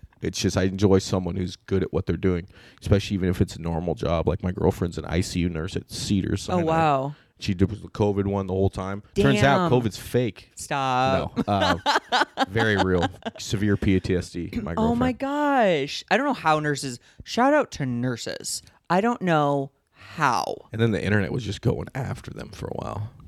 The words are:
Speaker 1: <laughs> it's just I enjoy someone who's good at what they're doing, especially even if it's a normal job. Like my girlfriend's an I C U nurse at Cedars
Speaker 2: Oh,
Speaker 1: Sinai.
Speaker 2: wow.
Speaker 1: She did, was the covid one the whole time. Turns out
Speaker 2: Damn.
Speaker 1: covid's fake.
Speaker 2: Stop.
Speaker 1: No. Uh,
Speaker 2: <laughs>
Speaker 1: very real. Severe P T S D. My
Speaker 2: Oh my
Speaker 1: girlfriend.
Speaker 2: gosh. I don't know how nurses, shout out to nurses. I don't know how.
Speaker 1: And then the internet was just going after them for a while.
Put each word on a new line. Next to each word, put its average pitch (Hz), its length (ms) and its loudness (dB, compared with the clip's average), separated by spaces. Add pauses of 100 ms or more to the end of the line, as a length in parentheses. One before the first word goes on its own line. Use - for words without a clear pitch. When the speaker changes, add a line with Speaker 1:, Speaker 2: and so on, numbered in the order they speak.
Speaker 1:
<laughs> - 200 -18
it's 87 180 -4
just 95 160 0
I 98 60 4
enjoy 95 380 4
someone 92 360 -2
who's 92 200 -4
good 95 260 -2
at - 100 -2
what 90 140 -2
they're 85 100 0
doing, 87 300 0 (340)
especially 101 360 2
even 90 120 2
if 87 140 2
it's - 140 0
a - 40 -12
normal 82 340 -2
job. 82 320 0
Like - 160 0
my 90 100 -2
girlfriend's 85 440 0
an 80 80 -6
I 82 160 0
C - 200 -2
U 87 100 0
nurse 82 260 -6
at - 140 -8
Cedars - 580 -2
Speaker 2:
Oh, 180 100 0
Speaker 1:
Sinai. 170 60 0
Speaker 2:
wow. 151 500 0 (240)
Speaker 1:
She - 140 -4
did, 90 160 4
was 104 140 -8
the - 60 -14
covid 101 380 2
one 98 200 0
the 92 80 -2
whole 95 160 2
time. 98 320 -6 (120)
Turns 139 280 4
out 139 160 4
Speaker 2:
Damn. 175 100 2
Speaker 1:
covid's 120 300 2
fake. - 560 -4
Speaker 2:
Stop. 131 840 -2
Speaker 1:
No. 233 100 0
Uh, 262 300 2 (580)
Speaker 2:
<laughs> - 140 -2
Speaker 1:
very 107 340 2
real. 90 240 2 (320)
Severe 101 380 0
P 95 240 2
T 95 160 0
S 85 140 -4
D. 85 180 -8 (140)
My 208 160 -6
Speaker 2:
Oh 226 160 2
my 254 180 2
Speaker 1:
girlfriend. 220 60 -10
Speaker 2:
gosh. 269 920 0
I 185 60 4
don't 254 80 0
know 285 80 0
how 156 280 2
nurses, 139 380 -2 (260)
shout 262 280 2
out 302 200 2
to - 120 -6
nurses. 123 800 -4 (260)
I 180 140 4
don't 233 180 0
know 143 500 2 (220)
how. 127 640 0 (180)
Speaker 1:
And 107 80 -4
then 113 120 4
the 92 120 0
internet 101 260 2
was 120 140 -4
just 98 160 -6
going - 340 -2
after 107 360 -8
them - 220 -12
for - 160 -10
a - 60 -8
while. - 360 -6 (180)